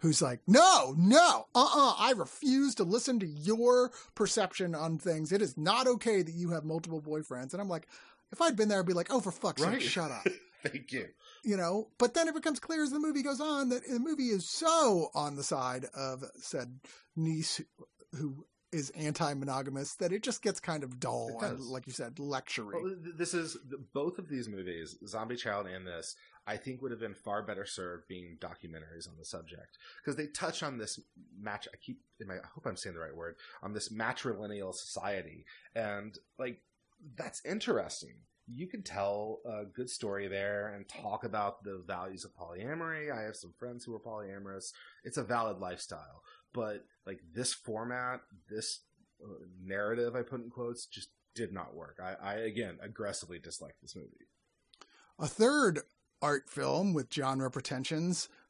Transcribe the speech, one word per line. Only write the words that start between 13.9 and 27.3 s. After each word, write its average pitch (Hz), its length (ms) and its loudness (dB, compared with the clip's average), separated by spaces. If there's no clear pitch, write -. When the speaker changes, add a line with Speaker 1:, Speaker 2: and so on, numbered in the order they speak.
Speaker 1:
movie 285 300 0
is 196 180 2
so 294 680 4
on 143 220 -2
the 139 60 -4
side 127 440 0
of 135 260 -4
said 127 420 -8
niece 160 460 0
who, 160 60 -8
who 143 280 -6
is 147 180 -4
anti-monogamous 139 1080 -2
that 180 160 0
it 214 100 -2
just - 200 -4
gets - 180 0
kind 151 240 -4
of 127 160 -10
dull 120 280 -2
Speaker 2:
It 208 40 -4
Speaker 1:
and, 185 140 -4
Speaker 2:
does. 131 80 -10
Speaker 1:
like 131 220 -8
you 127 40 -10
said, 120 280 -8
lecturing. 143 640 -4
Speaker 2:
Well, 190 180 -4
th-, 165 140 -12
this 170 180 -2
is, 165 220 -4
both 156 260 -2
of 175 100 -10
these 123 200 -4
movies, 90 480 -8
Zombie 110 260 -6
Child 104 320 -2
and 92 180 -10
this, 85 300 -10
I 107 100 -4
think 127 240 -10
would 131 120 -6
have 110 80 -10
been 104 160 -8
far 104 260 -4